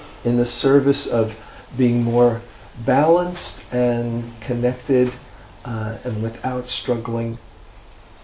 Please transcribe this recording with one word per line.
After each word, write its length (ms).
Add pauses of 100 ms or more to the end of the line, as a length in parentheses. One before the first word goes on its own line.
(260)
in 120
the 80
service 640
of 300 (400)
being 260
more 380 (440)
balanced 760 (120)
and 680
connected, 680 (540)
uh, 380
and 200
without 440
struggling, 720 (880)